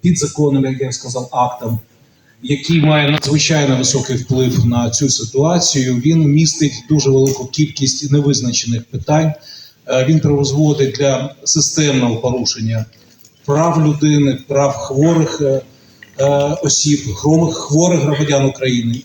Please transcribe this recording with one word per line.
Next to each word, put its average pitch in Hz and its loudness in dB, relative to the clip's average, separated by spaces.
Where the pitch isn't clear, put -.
підзаконним, 147 0
як 131 -4
я 131 -4
сказав, 123 -10
актом, 120 -4
який 143 0
має 147 2
надзвичайно 147 0
високий 131 -2
вплив 127 0
на 120 0
цю 135 -2
ситуацію, 135 0
він 151 2
містить 147 0
дуже 139 2
велику 135 2
кількість 143 -2
невизначених 120 0
питань. 151 0
Е, 127 0
він 160 4
призводить 143 2
для 135 -2
системного 139 0
порушення 113 -4
прав 160 2
людини, 147 2
прав 139 0
хворих, 156 0
е, 135 0
е, 135 2
осіб, 143 0
хворих, 160 2
хворих 160 2
громадян 143 0
України. 123 -2